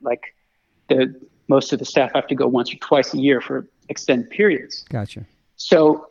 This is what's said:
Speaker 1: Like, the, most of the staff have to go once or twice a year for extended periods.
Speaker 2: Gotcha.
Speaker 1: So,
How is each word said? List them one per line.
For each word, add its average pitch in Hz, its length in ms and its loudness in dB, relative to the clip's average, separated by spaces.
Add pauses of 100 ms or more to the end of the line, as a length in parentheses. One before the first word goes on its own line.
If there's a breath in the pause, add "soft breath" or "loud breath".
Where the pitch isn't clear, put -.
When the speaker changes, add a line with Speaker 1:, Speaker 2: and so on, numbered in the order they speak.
Speaker 1:
Like, - 340 -6 (540)
the, 131 260 2 (320)
most 135 260 2
of 135 60 -2
the 127 60 -8
staff 131 300 0
have 143 120 -2
to 135 80 -2
go 131 120 0
once 123 260 -2
or - 40 -16
twice - 360 0
a 151 40 -4
year 135 220 2
for 135 280 -8 (200)
extended 123 440 -4
periods. - 580 -2
Speaker 2:
Gotcha. 107 360 -8 (320)
Speaker 1:
So, 156 540 4